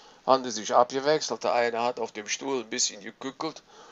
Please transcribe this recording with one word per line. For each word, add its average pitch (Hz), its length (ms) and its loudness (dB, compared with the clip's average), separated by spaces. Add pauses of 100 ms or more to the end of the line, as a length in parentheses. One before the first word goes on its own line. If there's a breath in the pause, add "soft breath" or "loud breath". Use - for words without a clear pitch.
(260 loud breath)
haben 131 180 4
die 127 80 -6
sich 107 220 -4
abgewechselt. 135 680 2
Der 113 100 2
eine 117 300 2
hat 123 160 -2
auf 113 140 -6
dem 104 160 -8
Stuhl 139 320 -4
ein 110 80 -12
bisschen 120 320 -2
gekückelt 131 600 -10 (300 loud breath)